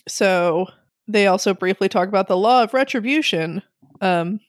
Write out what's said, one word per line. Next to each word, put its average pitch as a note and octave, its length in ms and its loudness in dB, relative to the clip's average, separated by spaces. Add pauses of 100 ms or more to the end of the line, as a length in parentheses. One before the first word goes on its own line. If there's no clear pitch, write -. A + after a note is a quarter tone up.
so F3+ 600 0 (400)
they G#3 200 2
also G3 260 0
briefly F#3+ 360 -2
talk F#3+ 200 0
about G3 180 0
the F#3 100 0
law A#3 260 4
of G#3+ 100 -4
retribution, B3 880 -2 (400)
um, F3+ 480 0